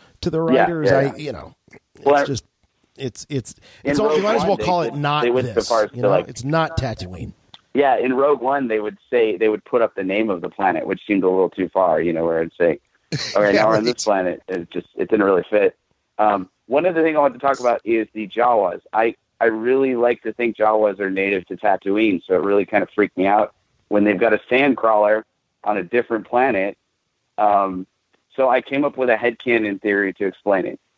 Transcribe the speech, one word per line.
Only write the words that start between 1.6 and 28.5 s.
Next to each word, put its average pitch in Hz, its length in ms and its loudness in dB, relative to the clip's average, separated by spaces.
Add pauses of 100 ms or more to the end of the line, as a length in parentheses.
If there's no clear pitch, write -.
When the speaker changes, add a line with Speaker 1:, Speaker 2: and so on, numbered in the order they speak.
Speaker 1:
it's - 80 -8
Speaker 2:
Well, 143 100 4
I 143 100 2
Speaker 1:
just, 139 200 -6 (520)
it's, 131 320 -12
it's, 135 240 -6 (320)
Speaker 2:
in - 60 -2
Speaker 1:
it's 143 100 0
all, 214 80 2
you 151 60 0
Speaker 2:
Rogue 156 80 0
Speaker 1:
might 214 140 0
as - 40 2
Speaker 2:
One, - 80 -2
Speaker 1:
well 196 80 2
Speaker 2:
they, 208 80 -4
Speaker 1:
call 175 180 0
it - 120 -6
not 147 280 -2
Speaker 2:
they 120 80 2
went 123 180 0
so 117 60 -10
Speaker 1:
this, 107 140 0
Speaker 2:
far 113 160 2
as 104 60 -6
Speaker 1:
you - 60 -18
Speaker 2:
to, 120 60 -8
Speaker 1:
know? 101 80 2
Speaker 2:
like, 92 180 2
Speaker 1:
It's 123 160 -12
not 156 340 -2
Tatooine. 98 560 -8 (400)
Speaker 2:
Yeah, 135 240 4
in 127 160 -2
Rogue 139 260 2
One, 135 280 -2
they 110 120 -2
would 104 160 -6 (140)
say, 110 260 2
they 110 140 2
would 104 160 -2
put 120 160 0
up - 120 0
the 101 80 -6
name 101 280 0
of 90 100 -2
the 87 80 -6
planet, 90 380 -2
which 95 200 -6
seemed 98 180 0
a 92 40 4
little 92 220 2
too 92 180 -4
far, 87 320 2
you 85 140 -2
know, 82 100 -2
where 82 160 0
it'd 82 180 -6
say, 82 220 0 (300)
Speaker 1:
<laughs> - 260 -6
Speaker 2:
"All 104 60 2
right, 101 120 4
now 107 140 4
we're 110 80 4
on 110 80 0
Speaker 3:
Right. 120 100 -2
Speaker 2:
this - 100 -8
planet." 95 440 -2
It - 220 -6
just, - 260 -10
it - 120 -4
didn't 107 160 2
really 95 240 2
fit. 101 280 2 (420)
Um, 104 320 0 (160)
one 143 200 0
other 165 180 0
thing 160 120 0
I 151 40 2
want 139 140 2
to 120 60 -18
talk 135 200 0
about 120 240 0
is 113 300 -2
the 107 120 -8
Jawas. 104 540 0 (120)
I, 113 220 0 (260)
I 117 40 2
really 127 500 0
like 120 280 0
to 110 100 -8
think 117 240 -4
Jawas 107 420 2
are 98 120 -4
native 95 360 -2
to 92 100 -12
Tatooine, 98 680 0
so 92 80 0
it 82 80 2
really 101 240 0
kind 104 160 -2
of 92 80 -8
freaked - 260 -2
me 92 100 0
out 104 280 0 (340)
when 104 160 2
they've 104 140 2
got 110 140 2
a 104 80 2 (100)
sand 131 260 2
crawler 107 480 2 (380)
on 104 160 -2
a 92 60 -6
different 113 420 -4
planet. 113 500 -2 (600)
Um, 98 500 0 (480)
so 131 140 0
I 127 120 2